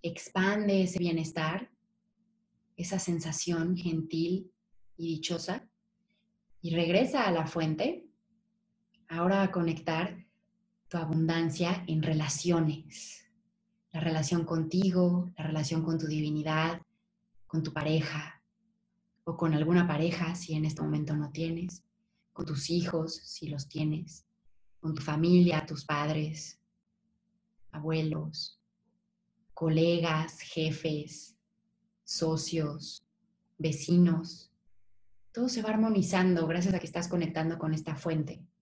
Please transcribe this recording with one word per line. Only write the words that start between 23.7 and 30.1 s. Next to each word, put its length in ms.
con 160
tu 80
familia, 640
tus 180
padres, 760
abuelos, 920
colegas, 760